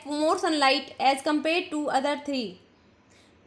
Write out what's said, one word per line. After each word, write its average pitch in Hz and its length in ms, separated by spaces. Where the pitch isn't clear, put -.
more 302 260
sunlight 294 640
as 269 240
compared 311 460
to 302 180
other 277 260
three? 254 200